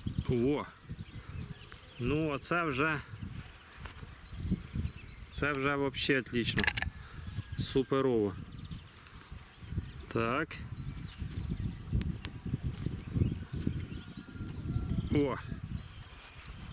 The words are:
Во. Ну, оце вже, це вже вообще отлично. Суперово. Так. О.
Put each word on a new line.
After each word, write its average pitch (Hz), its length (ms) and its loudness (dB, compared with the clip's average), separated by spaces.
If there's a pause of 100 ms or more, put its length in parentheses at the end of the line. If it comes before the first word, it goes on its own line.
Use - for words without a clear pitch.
(280)
Во. 127 380 4 (1300)
Ну, 147 300 4
оце 165 340 4
вже, 147 360 4 (2250)
це 143 220 4
вже 139 220 4
вообще 139 440 6
отлично. 113 420 4 (1000)
Суперово. 127 720 6 (1700)
Так. 120 480 2 (4000)
О. 139 200 4 (1400)